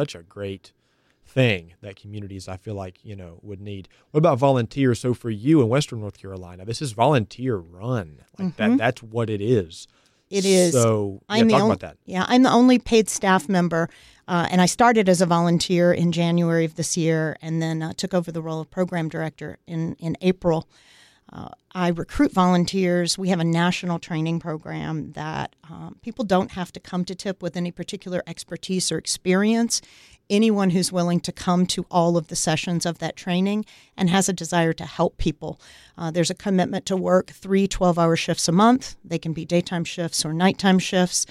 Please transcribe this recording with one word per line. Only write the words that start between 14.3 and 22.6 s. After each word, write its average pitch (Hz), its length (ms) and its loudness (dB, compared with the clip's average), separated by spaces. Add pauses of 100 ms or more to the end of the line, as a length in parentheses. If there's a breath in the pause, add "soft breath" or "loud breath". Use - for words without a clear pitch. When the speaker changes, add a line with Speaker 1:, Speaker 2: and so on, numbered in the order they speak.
Speaker 2:
and 180 100 4
I 180 60 6
started 220 420 4
as 180 120 4
a 190 40 4
volunteer 175 680 2
in 170 200 0
January 170 540 0
of 160 100 -6
this - 220 -6
year 160 440 0
and 160 220 -6
then, 160 180 -4
uh, 160 120 -8
took - 200 -6
over 175 180 -2
the 160 100 -8
role 160 180 -6
of 156 100 -12
program 175 400 -4
director 156 560 -8
in, 165 340 -6
in 165 220 -6
April. 180 460 0 (640 soft breath)
Uh, - 180 -16 (240)
I 180 140 -2
recruit 170 440 0
volunteers. 180 840 2